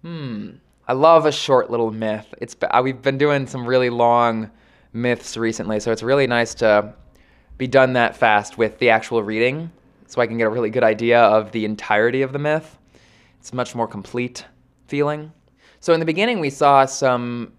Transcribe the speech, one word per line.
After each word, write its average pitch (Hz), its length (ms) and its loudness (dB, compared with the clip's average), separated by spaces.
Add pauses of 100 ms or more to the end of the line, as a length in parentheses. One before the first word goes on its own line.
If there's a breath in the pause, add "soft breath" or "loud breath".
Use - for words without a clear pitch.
Hmm. 135 480 -12 (380)
I 123 60 -2
love 156 340 6
a 147 40 2
short 135 380 0
little 113 220 -2
myth. 110 500 -6
It's - 140 -14
be-, - 120 -4
uh, - 140 2
we've 127 220 -4
been 139 160 -2
doing 143 260 0
some 123 220 -10
really 127 240 2
long 117 580 2 (420 soft breath)
myths 120 460 -4
recently, 110 420 -4
so 113 120 -4
it's 110 100 -4
really 135 240 0
nice 120 300 -2
to 104 380 2 (680 soft breath)
be 131 80 -6
done 131 260 4
that 120 240 0
fast 104 400 2
with 110 220 -2
the 123 100 2
actual 113 320 0
reading, 123 480 -4 (380)
so - 120 -10
I 120 60 2
can 113 140 -8
get 113 80 0
a - 20 0
really 113 220 -4
good 123 120 0
idea 117 380 4
of 107 300 4
the 113 120 -4
entirety 110 600 0
of 131 100 -8
the 139 60 -8
myth. 151 380 -4 (640 soft breath)
It's - 140 -20
a - 20 -10
much 123 200 -6
more 117 120 -4
complete 123 580 -10 (420)
feeling. 151 440 -4 (480 soft breath)
So 175 140 0
in 165 60 2
the 165 80 -2
beginning, 202 320 -2
we 147 100 -2
saw 139 360 4
some 120 720 -4